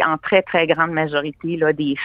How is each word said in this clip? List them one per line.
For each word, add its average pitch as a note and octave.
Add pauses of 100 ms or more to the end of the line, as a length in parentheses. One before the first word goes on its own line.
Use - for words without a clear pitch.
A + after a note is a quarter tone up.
en D#3
très, F#3+
très E3+
grande E3
majorité, D#3
là, D#3
des C#3+